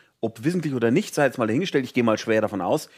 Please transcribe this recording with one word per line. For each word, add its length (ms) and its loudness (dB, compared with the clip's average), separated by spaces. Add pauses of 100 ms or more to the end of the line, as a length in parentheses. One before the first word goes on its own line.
(220)
ob 200 -6
wissentlich 300 -2
oder 180 2
nicht, 240 0
sei 120 2
jetzt 100 -2
mal 100 0
dahingestellt, 380 0
ich 80 -10
gehe 100 2
mal 140 4
schwer 240 0
davon 220 -4
aus, 360 0